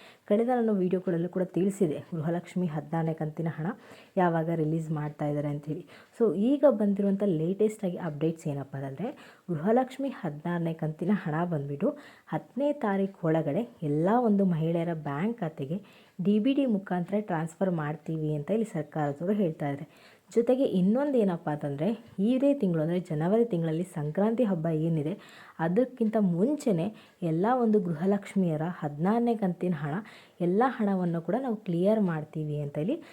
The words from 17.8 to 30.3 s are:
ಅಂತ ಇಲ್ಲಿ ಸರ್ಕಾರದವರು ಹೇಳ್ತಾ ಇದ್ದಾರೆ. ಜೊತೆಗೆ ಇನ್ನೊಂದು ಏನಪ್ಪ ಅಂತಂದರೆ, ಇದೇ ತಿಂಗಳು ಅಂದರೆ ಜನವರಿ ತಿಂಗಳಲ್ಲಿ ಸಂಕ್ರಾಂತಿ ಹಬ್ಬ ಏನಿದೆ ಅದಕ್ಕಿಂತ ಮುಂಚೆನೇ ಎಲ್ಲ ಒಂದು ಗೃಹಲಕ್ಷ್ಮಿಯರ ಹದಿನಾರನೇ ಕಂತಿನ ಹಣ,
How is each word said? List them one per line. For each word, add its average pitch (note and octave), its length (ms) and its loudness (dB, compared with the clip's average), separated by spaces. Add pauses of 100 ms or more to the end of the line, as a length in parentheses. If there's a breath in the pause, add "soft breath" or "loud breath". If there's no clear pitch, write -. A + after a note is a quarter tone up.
ಅಂತ D3 160 -4
ಇಲ್ಲಿ G#3+ 140 0
ಸರ್ಕಾರದವರು D#3 680 -2
ಹೇಳ್ತಾ D#3 360 0
ಇದ್ದಾರೆ. C#3+ 180 -6 (480 loud breath)
ಜೊತೆಗೆ B3 280 4
ಇನ್ನೊಂದು B3 540 2
ಏನಪ್ಪ F#3 320 0
ಅಂತಂದರೆ, D3+ 560 -2 (140)
ಇದೇ B3+ 340 4
ತಿಂಗಳು F3+ 280 0
ಅಂದರೆ E3+ 180 2
ಜನವರಿ F3 460 2
ತಿಂಗಳಲ್ಲಿ E3 380 0
ಸಂಕ್ರಾಂತಿ F#3+ 600 0
ಹಬ್ಬ F3 240 0
ಏನಿದೆ D#3+ 500 0 (420 loud breath)
ಅದಕ್ಕಿಂತ A3 600 0
ಮುಂಚೆನೇ G3+ 760 2 (260 loud breath)
ಎಲ್ಲ E3+ 320 0
ಒಂದು A3+ 260 4
ಗೃಹಲಕ್ಷ್ಮಿಯರ F3 880 0
ಹದಿನಾರನೇ F#3 680 0
ಕಂತಿನ F3+ 420 0
ಹಣ, C#3+ 160 -4 (480 loud breath)